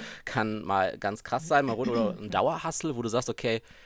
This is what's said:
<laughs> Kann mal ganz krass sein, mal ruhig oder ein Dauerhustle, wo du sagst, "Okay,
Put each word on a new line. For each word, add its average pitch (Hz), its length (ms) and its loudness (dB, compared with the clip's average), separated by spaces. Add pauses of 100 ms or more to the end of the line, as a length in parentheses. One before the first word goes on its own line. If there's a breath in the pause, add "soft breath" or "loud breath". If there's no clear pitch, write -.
<laughs> - 200 -14
Kann 110 400 -2
mal 95 340 2
ganz 101 240 -4
krass 131 240 -2
sein, 143 200 6
mal 117 80 0
ruhig 117 160 0
oder 110 280 2
ein 104 120 -10
Dauerhustle, 156 640 0
wo 117 60 -2
du 117 60 -2
sagst, 120 220 0
"Okay, 113 320 -2 (240 loud breath)